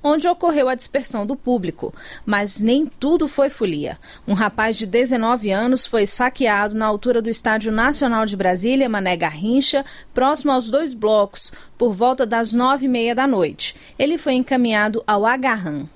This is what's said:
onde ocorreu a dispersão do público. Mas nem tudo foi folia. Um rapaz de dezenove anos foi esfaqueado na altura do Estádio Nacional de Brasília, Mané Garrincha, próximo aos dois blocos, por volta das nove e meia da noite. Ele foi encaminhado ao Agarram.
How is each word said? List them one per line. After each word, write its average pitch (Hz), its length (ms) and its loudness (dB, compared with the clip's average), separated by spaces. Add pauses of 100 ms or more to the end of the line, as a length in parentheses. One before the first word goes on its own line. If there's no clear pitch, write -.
onde 302 240 2
ocorreu 320 420 2
a 262 60 0
dispersão - 500 -4
do 262 100 -4
público. 220 560 -2 (320)
Mas 208 360 -2
nem 247 260 4
tudo 294 300 0 (120)
foi 277 220 0
folia. 160 480 -4 (300)
Um 233 60 2
rapaz 214 420 0
de 226 100 -6
dezenove 233 640 0
anos 240 380 2
foi 220 160 2
esfaqueado 208 720 0
na 220 100 0
altura 226 360 0
do 220 80 -4
Estádio 220 420 -2
Nacional 233 540 2
de 202 100 -4
Brasília, 196 540 2
Mané 190 260 0
Garrincha, 214 720 0 (280)
próximo 285 380 2
aos 247 180 0
dois 277 240 -2
blocos, 214 600 0 (240)
por 226 160 2
volta 247 320 2
das 226 260 -2
nove 254 360 2
e - 20 2
meia 233 260 0
da 262 100 0
noite. 196 480 -2 (240)
Ele 294 200 0
foi 285 160 -2
encaminhado 226 760 0
ao 208 180 2
Agarram. 214 720 -2